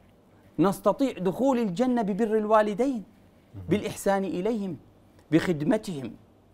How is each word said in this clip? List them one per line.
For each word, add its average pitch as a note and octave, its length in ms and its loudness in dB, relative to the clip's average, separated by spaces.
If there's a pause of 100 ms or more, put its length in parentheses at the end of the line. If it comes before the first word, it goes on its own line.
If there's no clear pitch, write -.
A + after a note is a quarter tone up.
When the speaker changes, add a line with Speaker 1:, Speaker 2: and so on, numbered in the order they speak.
(580)
Speaker 1:
نستطيع G3 540 2
دخول A3 460 0
الجنة A#3 440 0
ببر G#3+ 360 0
الوالدين، G#3+ 640 2 (500)
Speaker 2:
مهم. F#2+ 140 -14
Speaker 1:
بالإحسان G3 560 0
إليهم، F#3+ 520 -4 (560)
بخدمتهم، E3 800 0 (420)